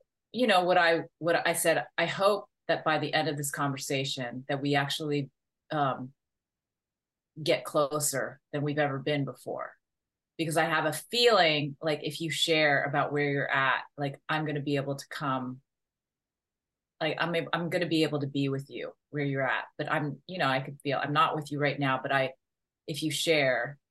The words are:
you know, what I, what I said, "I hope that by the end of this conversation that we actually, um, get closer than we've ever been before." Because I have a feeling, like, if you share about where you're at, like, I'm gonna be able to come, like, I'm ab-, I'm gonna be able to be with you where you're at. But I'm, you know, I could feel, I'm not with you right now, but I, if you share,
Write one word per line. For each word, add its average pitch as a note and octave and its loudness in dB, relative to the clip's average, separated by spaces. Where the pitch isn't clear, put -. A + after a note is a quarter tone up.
you A#3 2
know, F#3 6
what F3+ 4
I, E3 6
what E3 2
I E3+ 2
said, - 2
"I E3+ 2
hope G3 2
that D3+ 0
by D#3 2
the D3+ -2
end D#3 2
of D3+ -2
this C#3+ -4
conversation C3+ -4
that C#3+ -2
we C#3+ 0
actually, C#3+ -2
um, C#3 -2
get D#3+ 2
closer C#3+ -2
than D3 -2
we've D3 0
ever C#3+ 0
been C#3+ -2
before." A2 -10
Because D#3+ -2
I D#3+ 4
have D#3+ 0
a D3+ 0
feeling, E3+ 2
like, D3+ -2
if D#3 -6
you D#3+ -2
share D3+ 2
about C#3 0
where D3 0
you're C#3 -2
at, C3+ 2
like, C#3+ -6
I'm D#3 0
gonna D3 -4
be C#3+ 0
able C#3 -2
to C#3 -12
come, C3 -4
like, D#3 -2
I'm E3 0
ab-, D#3+ -2
I'm E3 -2
gonna E3+ 0
be D#3+ 4
able D3 0
to C3+ -2
be C#3 -2
with C3+ -4
you B2 -10
where C#3+ -4
you're C3+ -2
at. A2 -2
But - -6
I'm, D3 -2
you F#3 -10
know, D3 0
I C3 2
could C#3+ -8
feel, C#3 -2
I'm C#3+ -2
not D#3 4
with D3 -6
you D3 -4
right C#3+ 0
now, C3 0
but C#3 -6
I, C3+ 2
if D3+ -6
you D#3 -2
share, C#3+ 0